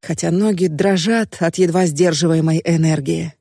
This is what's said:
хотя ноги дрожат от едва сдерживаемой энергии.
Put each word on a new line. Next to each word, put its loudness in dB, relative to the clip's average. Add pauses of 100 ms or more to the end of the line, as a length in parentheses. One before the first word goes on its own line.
хотя -4
ноги 0
дрожат 0
от -2
едва 2
сдерживаемой 0
энергии. 0